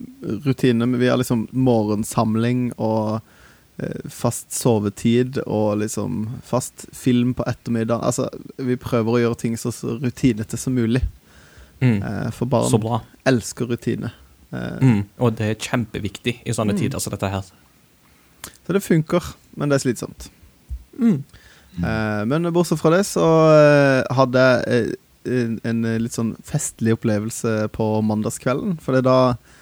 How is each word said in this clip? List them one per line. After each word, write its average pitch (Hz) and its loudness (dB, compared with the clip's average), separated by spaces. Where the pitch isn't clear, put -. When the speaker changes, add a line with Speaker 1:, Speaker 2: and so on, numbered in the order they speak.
Speaker 1:
rutiner, 123 2
men 123 0
vi 123 2
har 123 2
liksom 123 -2
morgensamling 117 0
og, 110 -2
eh, - -8
fast - -4
sovetid 117 0
og 104 0
liksom 104 -4
fast - -6
film 123 0
på - -6
ettermiddag. 117 -4
Altså, - -2
vi 127 -2
prøver 113 -2
å 120 4
gjøre 117 0
ting 117 -4
så, 117 -6
så 120 -6
rutinete 123 -2
som 127 -4
mulig. 120 2
Speaker 2:
Mm. 113 2
Speaker 1:
Eh, 107 -4
for - -4
barn 123 0
Speaker 2:
Så 117 4
bra. 113 -2
Speaker 1:
elsker - -2
rutine. 117 -4
Eh, 120 -8
Speaker 2:
Mm. 110 0
Og 120 2
det 110 -6
er 110 -2
kjempeviktig 110 -6
i 123 -6
sånne 110 -2
Speaker 1:
Mm. 202 -4
Speaker 2:
tider 135 -4
som - -8
dette 101 -4
her. 98 -4
Speaker 1:
Så 165 -2
det 196 0
funker, 170 2
men 147 -4
det 139 4
er 135 0
slitsomt. - -8
Speaker 2:
Mm. 202 2
Speaker 1:
Eh, 107 -2
men 147 0
bortsett 170 2
fra 160 4
det 180 4
så, - -2
eh, 143 6
hadde 127 4
jeg, 127 4
eh, 101 -4
en, 113 -4
en, 117 0
eh, 113 0
litt 113 -4
sånn 113 -4
festlig - -2
opplevelse 107 -2
på 110 0
mandagskvelden, 120 -2
for - -4
det 131 4
da 127 4